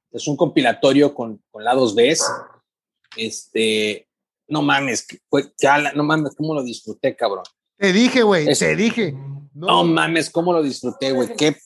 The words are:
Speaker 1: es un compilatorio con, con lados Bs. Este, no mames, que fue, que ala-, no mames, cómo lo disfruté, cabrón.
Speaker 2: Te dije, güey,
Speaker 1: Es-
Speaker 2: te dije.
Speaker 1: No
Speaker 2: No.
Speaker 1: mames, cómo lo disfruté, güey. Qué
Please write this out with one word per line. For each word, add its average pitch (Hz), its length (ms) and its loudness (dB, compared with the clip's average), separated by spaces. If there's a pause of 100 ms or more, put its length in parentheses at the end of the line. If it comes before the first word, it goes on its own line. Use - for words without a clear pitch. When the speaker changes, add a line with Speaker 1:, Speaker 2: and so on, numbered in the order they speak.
(100)
Speaker 1:
es - 160 -12
un - 100 -2
compilatorio 143 760 2
con, 113 360 -10
con 110 120 -16
lados 120 320 2
Bs. 127 300 4 (920)
Este, 107 920 -4 (400)
no 151 140 -2
mames, 139 440 0
que - 120 -20 (100)
fue, 139 280 -2
que - 120 2
ala-, 143 240 2
no 147 100 -2
mames, 151 320 -2
cómo 156 200 -4
lo 143 80 -4
disfruté, 113 520 -6
cabrón. 98 300 -4 (320)
Speaker 2:
Te 202 160 2
dije, 240 300 4
güey, 185 260 2
Speaker 1:
Es- 147 120 2
Speaker 2:
te 160 140 2
dije. 214 380 -2 (420)
Speaker 1:
No 156 120 -12
Speaker 2:
No. 175 180 2
Speaker 1:
mames, 160 460 0
cómo 175 220 -2
lo 165 100 2
disfruté, 131 500 -6
güey. 127 240 -2
Qué 151 180 0 (120)